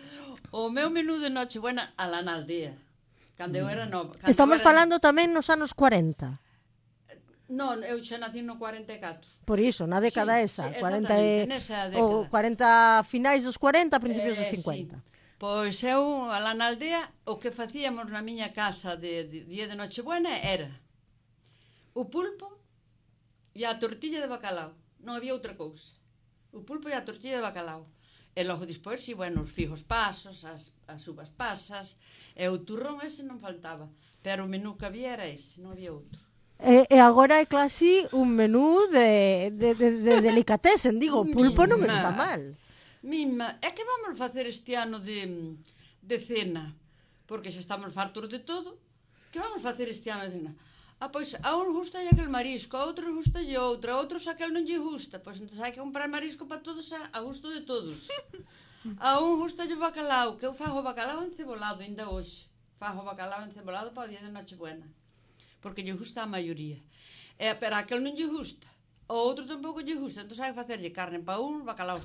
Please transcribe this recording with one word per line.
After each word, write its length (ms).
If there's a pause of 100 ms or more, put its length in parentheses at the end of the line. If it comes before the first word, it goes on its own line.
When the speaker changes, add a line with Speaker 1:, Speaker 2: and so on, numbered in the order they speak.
(520)
Speaker 1:
o 180
meu 200
menú 300
de 100
Nochebuena 680
alá 240
na 180
aldea. 340 (600)
Cando 220
eu 100
era 220
nova, 260
cando 140
Speaker 2:
Estamos 280
Speaker 1:
eu 40
era 80
Speaker 2:
falando 320
tamén 320
nos 160
anos 240
corenta. 680 (1120)
Speaker 1:
Non, 320
eu 160
xa 160
nacín 320
no 80
corenta 400
e 80
catro. 240 (160)
Speaker 2:
Por 160
iso, 240
na 160
década 400
Speaker 1:
Sí, 80
Speaker 2:
esa, 240
Speaker 1:
sí, 80
Speaker 2:
corenta 400
Speaker 1:
exactamente, 240
Speaker 2:
e, 80
Speaker 1:
nesa 260 (140)
Speaker 2:
o 0
Speaker 1:
década. 400
Speaker 2:
corenta, 360 (360)
finais 400
dos 160
corenta, 400
principios 400
dos 80
Speaker 1:
Eh, 40
sí. 40
Speaker 2:
cincuenta. 400 (460)
Speaker 1:
Pois 420
eu, 480
alá 240
na 160
aldea, 400 (160)
o 140
que 100
facíamos 560
na 160
miña 320
casa 400
de, 320
de 120 (120)
día 160
de 80
Nochebuena 640
era 320 (1200)
o 160
pulpo 400 (1040)
e 160
a 80
tortilla 480
de 80
bacalao. 400 (320)
Non 160
había 160
outra 240
cousa. 320 (640)
O 80
pulpo 240
e 80
a 80
tortilla 320
de 80
bacalao. 400 (480)
E 160
logo 160
despois, 400
si, 80
bueno, 320
os 80
figos 320
pasos, 640
as, 240 (160)
as 240
uvas 240
pasas, 640 (320)
e 160
o 160
turrón 400
ese 240
non 160
faltaba. 480 (320)
Pero 240
o 40
menú 280
que 80
había 320
era 80
ese, 320
non 160
había 160
outro. 300 (400)
Speaker 2:
E, 260
e 140
agora 400
é 80
casi 640
un 240
menú 560
de, 580
de, 220
de, 140 (180)
de 160
Speaker 1:
<laughs> 80
Speaker 2:
delicatessen, 720
digo, 240
o 20
pulpo 400
non 160
Speaker 1:
Mima. 80
Speaker 2:
está 220
mal. 280 (640)
Speaker 1:
Mima, 600
é 100
que 80
vamos 320
facer 320
este 300
ano 240
de, 560 (480)
de 160
cena? 500 (540)
Porque 260
xa 80
estamos 320
fartos 380
de 100
todo. 380 (560)
Que 80
vamos 240
facer 240
este 240
ano 160
de 80
cena? 160 (480)
Ah, 80
pois, 320
a 160
un 160
gusta 240
aquel 320
marisco, 480
a 80
outro 240
gusta 320 (160)
outro, 320
a 80
outros 320
aquel 240
non 160
lle 80
gusta. 400
Pois 240
entón 240
hai 80
que 80
comprar 240
marisco 400
pa 160
todos 320
a, 160
a 160
gusto 240
de 160
todos. 400
<laughs> 0 (920)
A 240
un 160
gusta 280
o 120
bacalao, 600
que 120
eu 80
fago 240
bacalao 400
encebolado, 640
ainda 240
hoxe. 400 (320)
Fago 240
bacalao 400
encebolado 480
pa 120
o 40
día 160
de 80
Nochebuena. 560 (720)
Porque 240
lle 80
gusta 320
a 40
maioría. 520 (560)
E, 240
pero 160
a 80
aquel 160
non 160
lle 80
gusta. 400 (400)
O 220
outro 180
tampouco 400
lle 80
gusta. 320
Entón 160
hai 80
que 80
facerlle 320
carne 320
pa 160
un, 240
bacalaos 420